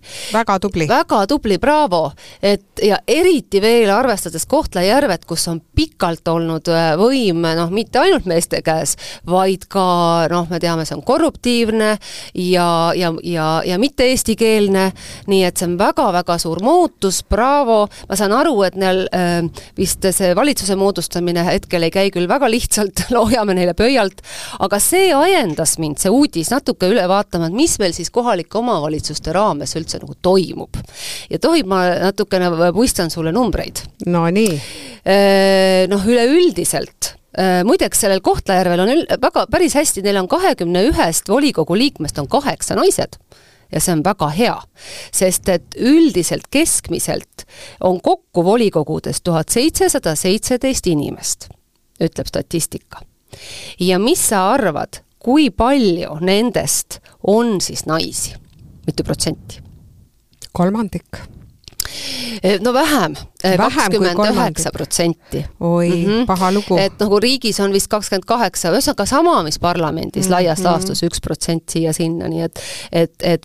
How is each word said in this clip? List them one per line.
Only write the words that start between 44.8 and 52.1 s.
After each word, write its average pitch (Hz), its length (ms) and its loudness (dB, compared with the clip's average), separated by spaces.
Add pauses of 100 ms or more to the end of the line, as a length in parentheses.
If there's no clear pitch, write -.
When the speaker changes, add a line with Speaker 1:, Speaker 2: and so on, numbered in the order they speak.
Speaker 2:
sest - 420 0
et - 260 -2
üldiselt 220 760 2
keskmiselt - 960 -2 (300)
on 185 220 2
kokku - 460 0
volikogudes 160 800 0
tuhat 165 240 0
seitsesada 285 640 0
seitseteist 240 720 -2
inimest, - 640 -4 (500)
ütleb 165 300 -4